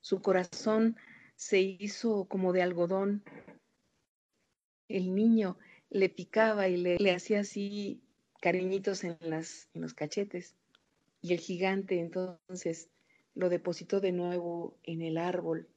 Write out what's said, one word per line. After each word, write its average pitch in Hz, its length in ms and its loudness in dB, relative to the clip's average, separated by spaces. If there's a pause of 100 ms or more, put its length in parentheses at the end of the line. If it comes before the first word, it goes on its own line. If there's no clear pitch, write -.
Su 190 200 -2
corazón 214 760 2 (380)
se - 260 2
hizo 196 640 0
como 185 240 0
de 180 120 4
algodón. 190 600 0 (1600)
El 185 260 -4
niño 220 440 4 (320)
le 190 200 2
picaba 214 580 2
y 180 100 2
le, 175 200 2
le 196 140 4
hacía 202 300 0
así 202 600 -6 (400)
cariñitos 185 640 0
en 170 180 -6
las, 160 520 -6
en 165 80 -8
los 165 120 -8
cachetes. 180 600 -6 (680)
Y 175 120 0
el 175 60 0
gigante 190 600 0
entonces 175 920 -6 (460)
lo 180 140 0
depositó 175 500 -2
de 190 140 0
nuevo 175 680 -4
en 165 220 -6
el 160 140 -2
árbol. 165 600 -2